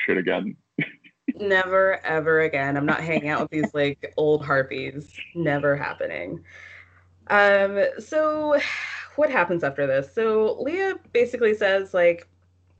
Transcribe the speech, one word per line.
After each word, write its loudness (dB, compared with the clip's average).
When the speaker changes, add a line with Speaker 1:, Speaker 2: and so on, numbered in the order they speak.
Speaker 1:
shit 0
again." -2
<laughs> -2
Speaker 2:
Never, 2
ever 2
again. 0
I'm -2
not 0
hanging -2
out -2
with -6
these, -2
like, -2
old 2
harpies. -4
Never 0
happening. -8
Um, 4
so 0
what 4
happens 0
after -2
this? -2
So 0
Leah -4
basically 2
says, 0
like, 2